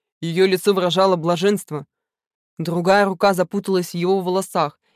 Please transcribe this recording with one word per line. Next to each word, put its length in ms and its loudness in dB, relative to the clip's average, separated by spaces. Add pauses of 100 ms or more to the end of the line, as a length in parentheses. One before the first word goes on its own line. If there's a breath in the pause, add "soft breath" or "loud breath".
(200)
Её 280 2
лицо 260 0
выражало 420 2
блаженство. 720 -2 (720)
Другая 480 2
рука 300 2
запуталась 560 -2
в 20 -10
его 280 0
волосах, 580 -4 (160)